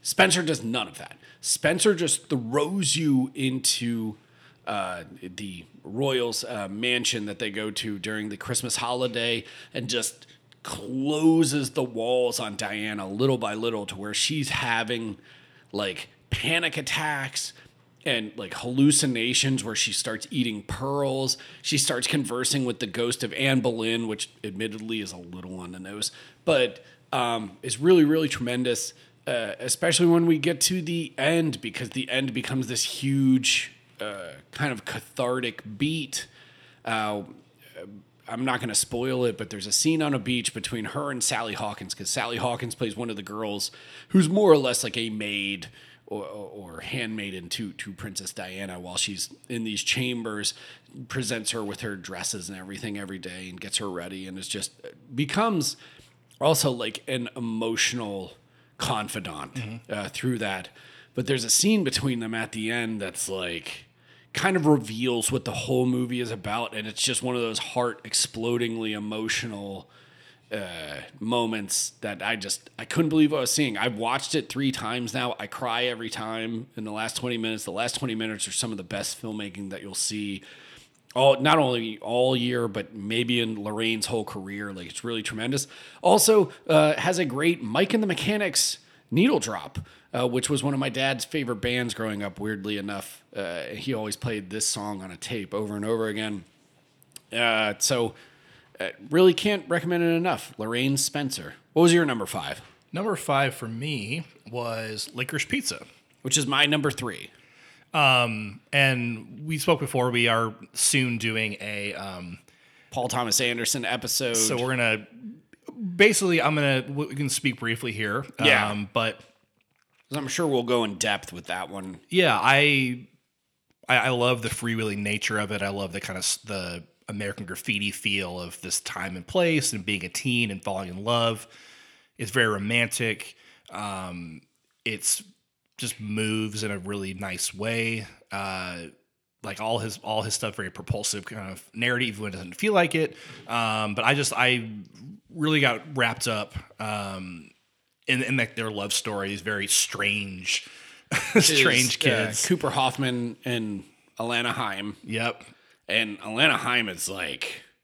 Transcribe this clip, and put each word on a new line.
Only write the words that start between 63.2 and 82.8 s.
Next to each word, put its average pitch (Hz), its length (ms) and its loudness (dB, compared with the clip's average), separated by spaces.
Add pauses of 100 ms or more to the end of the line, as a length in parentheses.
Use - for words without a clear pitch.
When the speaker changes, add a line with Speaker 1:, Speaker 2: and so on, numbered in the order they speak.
Speaker 1:
like, 90 580 -6 (480)
kind 190 240 2
of 156 100 4
reveals 120 640 2
what 135 140 -2
the 117 80 -4
whole 127 340 2
movie 123 320 0
is 120 100 -4
about, 107 460 -4
and 107 100 -6
it's 107 160 -6
just 123 220 0
one 127 120 0
of 120 60 0
those 113 160 -2
heart-explodingly 113 1300 0
emotional, 107 1000 -4 (600)
uh, 85 500 -8 (180)
moments 110 800 -2
that 101 200 -6
I 110 140 0
just, 98 420 -6
I 117 80 -12
couldn't 165 240 2
believe 151 220 6
what 151 80 0
I - 20 0
was 123 100 0
seeing. 127 260 0
I've 110 200 0
watched 120 380 -2
it - 120 0
three 135 240 0
times 117 420 -4
now. 123 260 -2
I 101 80 -8
cry 120 380 -2
every 113 240 -2
time 113 680 -6
in 113 80 -8
the 107 80 -6
last 110 260 -4
twenty 123 200 -2
minutes. 113 260 -2
The 98 80 -8
last 113 240 -2
twenty 123 180 -2
minutes 110 340 -4
are 98 40 -6
some 113 200 -2
of 107 60 -6
the 98 60 -10
best 101 360 -6
filmmaking 101 520 -8
that 98 100 -10
you'll 98 140 -12
see 104 480 -4 (720)
all, 131 260 6
not 151 160 8
only 117 400 2
all 123 380 2
year, 120 320 0
but 101 260 -6